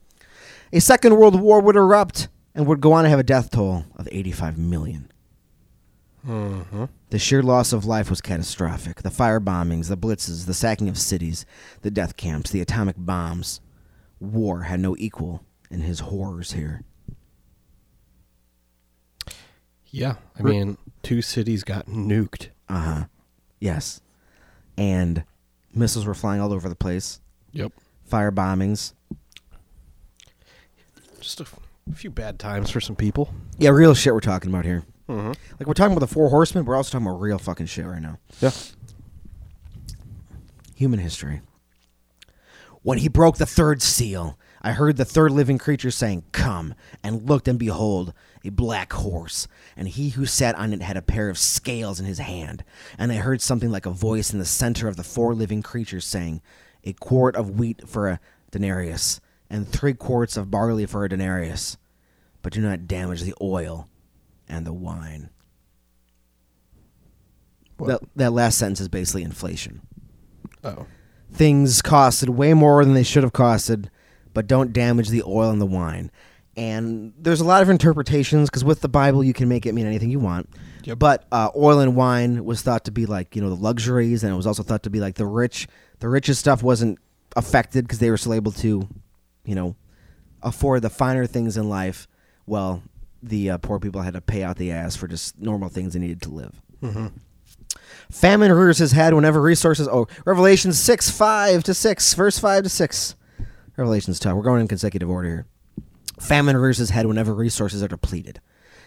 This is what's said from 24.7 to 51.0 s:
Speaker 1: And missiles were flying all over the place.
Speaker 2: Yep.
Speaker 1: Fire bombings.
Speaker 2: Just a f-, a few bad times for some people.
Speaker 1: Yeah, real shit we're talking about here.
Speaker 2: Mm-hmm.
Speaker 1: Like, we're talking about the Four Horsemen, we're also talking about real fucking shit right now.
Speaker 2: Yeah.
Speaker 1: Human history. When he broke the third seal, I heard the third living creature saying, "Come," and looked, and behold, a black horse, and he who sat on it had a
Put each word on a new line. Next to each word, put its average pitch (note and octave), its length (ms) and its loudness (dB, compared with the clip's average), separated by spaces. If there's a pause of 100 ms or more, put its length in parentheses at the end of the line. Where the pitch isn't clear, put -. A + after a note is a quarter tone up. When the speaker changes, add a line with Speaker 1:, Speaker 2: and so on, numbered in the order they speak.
Speaker 1:
And F2+ 460 0 (500)
missiles A2+ 320 -2
were G#2 80 -4
flying G2+ 280 -4
all G2+ 100 -2
over F#2+ 160 -6
the E2+ 80 -10
place. - 460 -8 (320)
Speaker 2:
Yep. G2+ 180 -10 (320)
Speaker 1:
Fire G#2 280 -2
bombings. F#2+ 600 -2 (2250)
Speaker 2:
Just - 180 -14
a D#3+ 40 -14
f-, - 160 -20 (300)
a D#3 60 -10
few G3+ 140 -14
bad G#2+ 300 -10
times G2+ 300 -6
for A#2 120 -4
some G#2+ 160 -10
people. G#2+ 360 -2 (240)
Speaker 1:
Yeah, D3 120 6
real D3+ 240 8
shit B2+ 200 2
we're A2 60 0
talking F#2+ 300 -4
about F2+ 160 -2
here. F2 180 -4 (240)
Speaker 2:
Mm-hmm. G#2+ 200 -8 (320)
Speaker 1:
Like, C#3+ 80 -12
we're D3+ 60 0
talking G3 220 4
about C#3+ 100 0
the - 80 -6
Four D3+ 160 2
Horsemen, D3+ 360 2
we're B2 100 -2
also C3+ 160 -2
talking A#2 160 -4
about F#2 140 -6
real G#2 180 -2
fucking E2+ 280 -8
shit E2+ 180 -10
right F2 160 -12
now. D#2 180 -12 (220)
Speaker 2:
Yeah. C3 100 2 (2250)
Speaker 1:
Human B2+ 240 0
history. D2+ 420 -8 (1400)
When B2 160 -2
he C#3 100 0
broke D#3 300 6
the D#3+ 80 0
third D3+ 360 2
seal, F#2 560 -4 (240)
I A2 120 -4
heard D3 240 2
the B2+ 80 0
third D#3 260 4
living C3+ 260 2
creature B2+ 340 -2
saying, G2+ 400 -4
"Come," E2+ 420 -4 (300)
and A2 260 -6
looked, C#3+ 180 0
and B2 100 2
behold, G2 560 -2 (300)
a F#2+ 60 -12
black G2+ 440 -4
horse, E2+ 540 -8 (280)
and F#2+ 120 -10
he C3+ 220 -6
who C3 160 -6
sat A#2+ 300 -2
on G#2 180 -6
it F2 80 -8
had F#2+ 160 -8
a F#2 60 -10